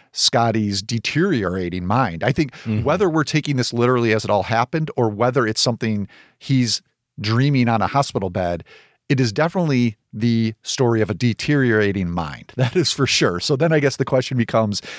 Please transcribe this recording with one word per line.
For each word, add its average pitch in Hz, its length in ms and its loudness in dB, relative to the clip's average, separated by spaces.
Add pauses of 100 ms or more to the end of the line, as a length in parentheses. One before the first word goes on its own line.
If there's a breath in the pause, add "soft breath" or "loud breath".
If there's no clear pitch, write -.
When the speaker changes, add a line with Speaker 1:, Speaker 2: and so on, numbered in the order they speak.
(120)
Speaker 1:
Scotty's 110 680 0
deteriorating 98 1040 -2
mind. 95 400 -2
I 127 80 0
think 147 220 -2
Speaker 2:
Mm-hmm. 107 300 -4
Speaker 1:
whether 180 260 0
we're 156 140 0
taking 143 320 -2
this 123 160 -2
literally 117 420 2
as 110 100 0
it 101 60 -4
all 101 140 2
happened 127 520 -2
or 117 140 2
whether 120 360 0
it's 110 140 -2
something 107 480 -2 (300 loud breath)
he's 127 420 0 (400)
dreaming 123 480 2
on 113 140 2
a 95 40 2
hospital 104 440 -2
bed, 87 340 -4 (460 loud breath)
it 131 100 2
is 123 120 2
definitely 143 640 0 (180)
the 113 480 0
story 117 400 2
of 98 80 0
a 107 40 -2
deteriorating 107 960 2
mind. 80 420 -8
<laughs> - 40 -10
That 123 200 0
is 170 160 2
for 139 140 0
sure. 95 340 0
So - 160 -2
then 165 160 2
I 156 80 4
guess 139 160 0
the 139 100 -2
question 127 320 0
becomes, 110 420 0 (180 loud breath)